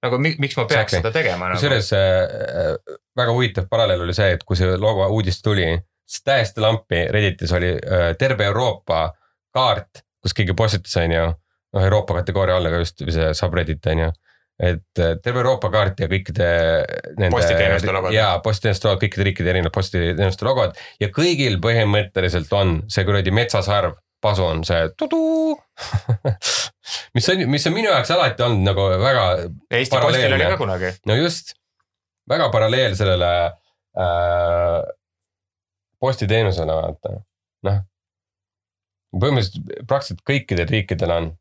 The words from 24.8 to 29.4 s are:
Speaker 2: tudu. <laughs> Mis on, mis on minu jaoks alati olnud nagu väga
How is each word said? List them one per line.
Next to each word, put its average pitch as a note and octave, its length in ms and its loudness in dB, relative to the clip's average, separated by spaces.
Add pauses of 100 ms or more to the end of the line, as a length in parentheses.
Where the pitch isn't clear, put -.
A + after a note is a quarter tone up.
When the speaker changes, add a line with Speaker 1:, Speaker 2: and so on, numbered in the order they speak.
Speaker 2:
tudu. D#4+ 680 0 (180)
<laughs> - 1400 -4
Mis A#2 120 2
on, F#3+ 180 2
mis C#3+ 200 0
on E3+ 80 2
minu A3 160 0
jaoks C#3 220 2
alati C#3+ 340 2
olnud A2+ 160 2
nagu G2 220 2 (120)
väga A#2+ 260 2 (440)